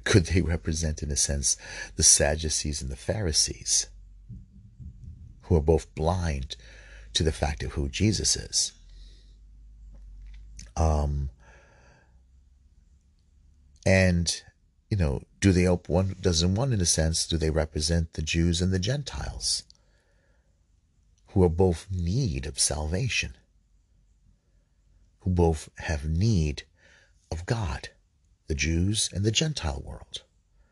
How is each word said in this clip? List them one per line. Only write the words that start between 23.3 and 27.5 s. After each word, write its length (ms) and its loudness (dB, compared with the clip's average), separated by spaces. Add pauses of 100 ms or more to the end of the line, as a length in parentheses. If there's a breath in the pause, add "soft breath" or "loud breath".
who 100 -4
both 400 2 (100)
have 260 -4
need 580 0 (680 soft breath)
of 160 -10
God, 440 -4 (580)